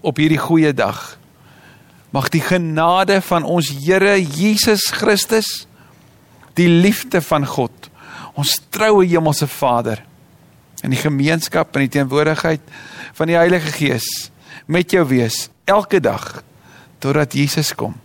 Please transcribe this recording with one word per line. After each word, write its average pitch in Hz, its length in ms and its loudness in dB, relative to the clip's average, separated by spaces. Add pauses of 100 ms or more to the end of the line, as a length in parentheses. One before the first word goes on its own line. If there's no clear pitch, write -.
op 156 160 -4
hierdie 156 240 2
goeie 160 320 2
dag, 110 440 -4 (920)
mag 139 240 -4
die 160 80 2
genade 180 800 2
van 170 240 -2
ons 170 240 0
Here 190 520 2
Jesus 202 720 0
Christus, 214 760 -2 (920)
die 175 100 4
liefde 175 540 2
van 143 240 0
God, - 440 -6 (440)
ons - 240 -2 (160)
troue 208 320 4
hemelse 160 420 0
Vader, 120 560 -2 (800)
en 131 120 -2
die 127 60 -2
gemeenskap 156 760 -2
en 139 100 2
die 127 100 -6
teenwoordigheid 151 800 -2 (400)
van 160 160 -2
die 170 60 4
Heilige 170 380 2
Gees 131 340 -2 (600)
met 175 220 0
jou 175 180 4
wees, 123 380 0 (220)
elke 202 340 2
dag, - 380 -4 (580)
totdat 143 380 0
Jesus 147 380 -2
kom. 110 300 -8